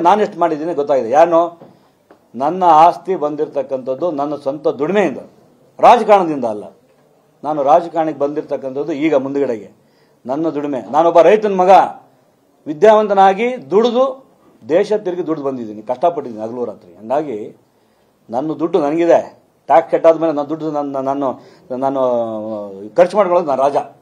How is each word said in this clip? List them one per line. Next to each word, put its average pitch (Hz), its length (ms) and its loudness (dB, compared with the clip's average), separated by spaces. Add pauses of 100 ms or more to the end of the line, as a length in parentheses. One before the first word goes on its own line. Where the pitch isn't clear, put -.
ನಾನು 208 180 4
ಎಷ್ಟು 185 180 -8
ಮಾಡಿದ್ದೀನಿ 160 380 -2
ಗೊತ್ತಾಗಿದೆ. 139 360 0
ಯಾರು? 170 240 4 (1000)
ನನ್ನ 175 200 -4 (200)
ಆಸ್ತಿ 175 400 2
ಬಂದಿರತಕ್ಕಂಥದ್ದು 139 840 -4 (100)
ನನ್ನ 143 260 -4
ಸ್ವಂತ 139 220 -6 (140)
ದುಡಿಮೆಯಿಂದ, 156 420 -2 (640)
ರಾಜಕಾರಣದಿಂದ 190 680 4
ಅಲ್ಲ. 101 100 -12 (840)
ನಾನು 151 240 -2
ರಾಜಕಾರಣಕ್ಕೆ 160 540 0
ಬಂದಿರತಕ್ಕಂಥದ್ದು 147 720 -6 (120)
ಈಗ 151 80 0 (100)
ಮುಂದುಗಡೆಗೆ 131 460 -4 (600)
ನನ್ನ 156 280 -4
ದುಡಿಮೆ. 143 220 -6 (140)
ನಾನೊಬ್ಬ 170 340 4
ರೈತನ 214 340 2
ಮಗ, 190 100 6 (960)
ವಿದ್ಯಾವಂತನಾಗಿ 196 800 4 (240)
ದುಡಿದು 233 320 2 (720)
ದೇಶ 190 180 2 (140)
ತಿರುಗಿ 175 240 -6
ದುಡ್ದು 147 180 -4
ಬಂದಿದ್ದೀನಿ, 107 420 -10
ಕಷ್ಟಪಟ್ಟಿದ್ದೀನಿ 123 560 -4
ಹಗಲು 120 240 -8
ರಾತ್ರಿ. 90 300 -18
ಹಂಗಾಗಿ 127 400 -6 (960)
ನನ್ನ 147 260 -6
ದುಡ್ಡು 170 240 -2
ನನಗಿದೆ. 165 340 2 (480)
ಟ್ಯಾಕ್ಸ್ 160 240 4
ಕಟ್ಟಾದ್ಮೇಲೆ 165 460 2
ನನ್ನ 139 160 -4
ದುಡ್ಡು 156 240 -8
ನನ್ನ, 139 180 -6 (140)
ನಾನು, 139 180 -2 (560)
ನಾನು 135 160 -2 (1000)
ಖರ್ಚು 180 180 4
ಮಾಡ್ಕೊಳ್ಳೋದು 175 340 0
ನಾನು 131 140 0
ರಾಜ 143 120 0 (240)